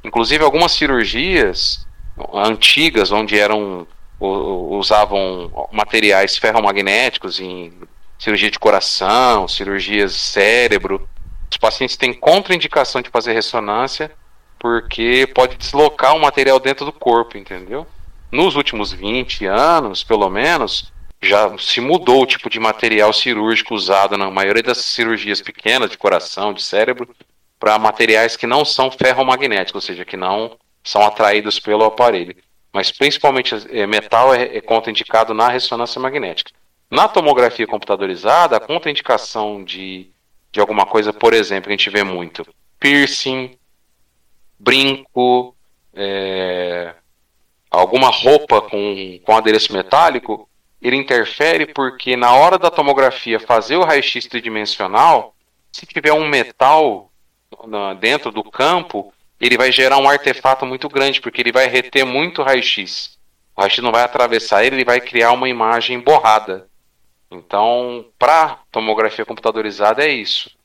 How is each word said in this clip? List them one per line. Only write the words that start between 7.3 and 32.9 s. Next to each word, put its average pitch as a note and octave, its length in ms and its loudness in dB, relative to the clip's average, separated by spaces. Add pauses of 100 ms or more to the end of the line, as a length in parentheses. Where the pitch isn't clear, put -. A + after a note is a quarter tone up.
em F2+ 320 -12 (460)
cirurgia G#2+ 320 -2
de - 80 -10
coração, G#2 920 2
cirurgias G2 640 -4
de - 80 -8
cérebro, G#2 880 0 (420)
os - 60 -6
pacientes - 400 -2
têm B2 160 -2
contraindicação D#3 880 0
de - 100 -14
fazer A#2 220 -2
ressonância A#2 800 -4 (460)
porque A#2+ 760 0
pode B2+ 220 2
deslocar D3 580 2
o D#3+ 60 0
material C3+ 400 4
dentro C3+ 240 -4
do D3 80 -8
corpo, A#2 440 0
entendeu? G2 500 -12 (440)
Nos E3 240 0
últimos G#2+ 380 -4
vinte A2 540 -6
anos, B2 580 0
pelo G#2 260 2
menos, B2+ 600 -2 (300)
já G#2 340 2
se - 240 -4
mudou C3+ 420 2
o B2 40 2
tipo B2 240 -6
de A2+ 80 -8
material A2 540 2
cirúrgico A2+ 600 -2
usado G2 440 0
na G2 100 -4
maioria G2 340 0
das A#2 160 -2
cirurgias G#2 600 -4
pequenas, A2+ 500 -2
de - 60 -16
coração, G2 560 -2
de F#2+ 80 -12
cérebro, A#2+ 480 -2 (520)
pra G#2+ 180 2
materiais A2 580 2
que B2 100 -6
não C#3 180 0
são C3 260 0
ferromagnéticos, B2+ 960 0
ou - 20 -10
seja, F2+ 180 -10
que - 120 -14
não G#2 420 -6 (240)
são - 200 -2
atraídos G#2 580 2
pelo G#2+ 240 2
aparelho. G#2+ 500 0 (380)
Mas G2 180 -2